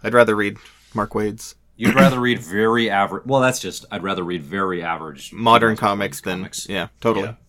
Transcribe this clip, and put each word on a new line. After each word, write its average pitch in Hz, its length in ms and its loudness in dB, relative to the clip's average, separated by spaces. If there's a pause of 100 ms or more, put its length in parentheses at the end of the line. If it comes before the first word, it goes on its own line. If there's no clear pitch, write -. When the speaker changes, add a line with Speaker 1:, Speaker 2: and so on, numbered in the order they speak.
Speaker 1:
I'd 110 120 -4
rather 113 200 8
read 101 240 -2 (360)
Mark 107 180 -4
Waid's. 107 440 -6 (200)
Speaker 2:
You'd - 180 0
rather 135 280 6
read 123 180 0
very 113 500 0
average. 98 360 -2
Well, 131 160 2
that's 127 180 0
just, - 320 -10
I'd 101 100 -8
rather 92 220 -4
read 87 200 -6
very 90 380 -4
average 80 520 -10
Speaker 1:
Modern 113 380 4
Speaker 2:
Marvel 107 60 -2
Speaker 1:
comics 101 440 -2
than 92 180 -6
Speaker 2:
comics. - 300 -12
Speaker 1:
yeah, 95 180 -6 (140)
totally. 104 260 0
Speaker 2:
Yeah. 113 80 -12 (140)